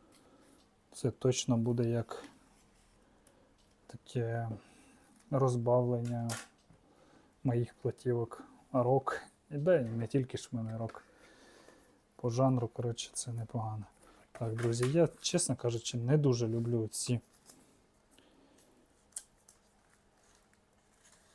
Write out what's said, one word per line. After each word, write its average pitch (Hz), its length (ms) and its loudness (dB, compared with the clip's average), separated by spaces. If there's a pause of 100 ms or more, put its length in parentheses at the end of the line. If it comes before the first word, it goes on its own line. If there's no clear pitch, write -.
(920)
Це - 180 -2
точно 123 460 0
буде 117 340 2
як - 340 -4 (1600)
таке 117 600 -4 (840)
розбавлення 120 1000 2 (1120)
моїх 120 300 0
платівок 120 720 -4 (280)
рок. 127 500 2 (280)
І 147 60 -6
да, 160 240 4
і 123 40 0
не 113 220 -2
тільки 127 320 0
ж - 140 -12
в 123 40 -4
мене 113 220 -4
рок. - 260 -8 (1120)
По 123 140 -2
жанру, 127 380 2
коротше, - 440 -6
це - 200 -8
непогано. 110 540 -6 (460)
Так, 113 220 -4
друзі, 117 360 0
я, 160 180 6 (120)
чесно 170 360 0
кажучи, 117 420 -2
не 123 200 4
дуже 120 300 4
люблю 117 400 0
ці - 320 -2 (4000)